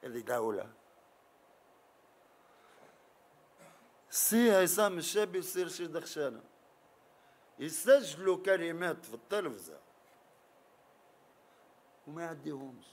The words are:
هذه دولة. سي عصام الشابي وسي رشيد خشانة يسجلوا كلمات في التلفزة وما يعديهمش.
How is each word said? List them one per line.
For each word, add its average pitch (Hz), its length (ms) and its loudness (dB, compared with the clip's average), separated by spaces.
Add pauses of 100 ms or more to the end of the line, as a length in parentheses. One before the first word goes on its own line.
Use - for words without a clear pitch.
هذه 120 160 -8
دولة. 113 520 -4 (3500)
سي 226 460 6
عصام 185 420 4
الشابي 190 400 -2
وسي 180 240 -4
رشيد 170 360 -6
خشانة 139 440 -6 (1160)
يسجلوا 180 760 4
كلمات 175 680 0
في - 100 -16
التلفزة 117 640 -6 (2250)
وما 156 160 -10
يعديهمش. 139 720 -10